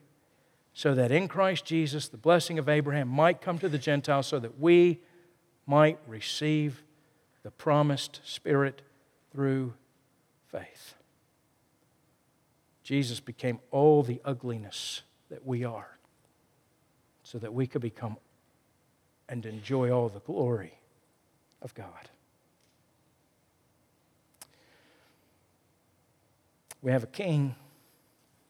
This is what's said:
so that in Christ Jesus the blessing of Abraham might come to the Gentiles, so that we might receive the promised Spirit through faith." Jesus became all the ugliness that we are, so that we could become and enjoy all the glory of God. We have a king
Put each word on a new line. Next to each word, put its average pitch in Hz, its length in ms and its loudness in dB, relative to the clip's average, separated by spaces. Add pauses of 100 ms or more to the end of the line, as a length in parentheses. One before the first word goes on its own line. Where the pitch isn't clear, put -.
(720)
so 143 220 2
that 123 160 4
in 175 160 2
Christ 190 380 0
Jesus 151 420 -2
the - 100 -18
blessing 165 400 2
of 147 120 -2
Abraham 147 380 2
might 160 340 4
come 170 180 -4
to 185 80 -2
the 151 120 -2
Gentiles, 143 480 0
so 143 120 -2
that 117 200 -10
we 175 420 6 (640)
might 151 420 4
receive 147 760 -4 (600)
the - 80 -14
promised 147 720 0
Spirit 139 600 -2 (480)
through 135 420 -2 (720)
faith." - 460 -16 (1900)
Jesus 135 360 -2
became 120 400 -6 (120)
all 147 320 6
the 123 200 -4
ugliness 120 760 -8 (280)
that - 160 -16
we 123 180 -4
are, 113 340 -10 (1300)
so - 160 -14
that 110 140 -12
we 131 120 -2
could 127 160 -6
become 113 360 -8 (1120)
and 120 160 -10
enjoy 120 440 -2
all 120 200 2
the 101 100 -14
glory 120 580 -4 (840)
of - 120 -16
God. - 360 -20 (4000)
We 127 100 -2
have 127 140 0
a - 20 -12
king 147 480 -2 (920)